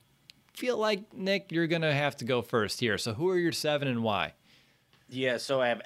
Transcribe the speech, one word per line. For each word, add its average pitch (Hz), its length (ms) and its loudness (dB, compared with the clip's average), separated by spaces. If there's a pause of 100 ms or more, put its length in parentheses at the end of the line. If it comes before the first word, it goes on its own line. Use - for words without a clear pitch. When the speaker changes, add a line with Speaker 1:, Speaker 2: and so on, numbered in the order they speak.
(540)
Speaker 1:
feel 247 220 -2
like, 214 380 -2
Nick, 196 380 -2
you're 165 160 2
gonna 160 260 2
have 143 220 0
to - 80 -8
go 120 180 2
first 107 380 0
here. 107 180 2
So 113 160 -4
who 156 140 -2
are 185 100 2
your 170 140 2
seven 147 340 -2
and 120 160 0
why? 95 320 0 (720)
Speaker 2:
Yeah, 127 300 0
so 135 200 0
I 123 100 4
have 113 180 0